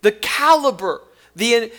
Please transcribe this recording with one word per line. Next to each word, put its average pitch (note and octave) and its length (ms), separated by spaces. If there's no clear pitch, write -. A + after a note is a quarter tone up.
the G#3 100
caliber, B3+ 880
the, A3+ 420